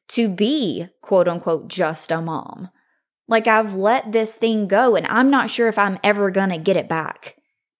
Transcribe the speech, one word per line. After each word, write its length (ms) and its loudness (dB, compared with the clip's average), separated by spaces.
to 180 2
be, 600 -2
quote 280 2
unquote, 400 -4
just 420 -4
a 100 -2
mom. 480 -10
Like, 200 0
I've 260 2
let 380 0
this 240 0
thing 320 0
go 280 4
and 120 0
I'm 240 4
not 180 2
sure 180 0
if 120 0
I'm 240 0
ever 260 2
gonna 300 0
get 180 2
it 100 -2
back. 500 -8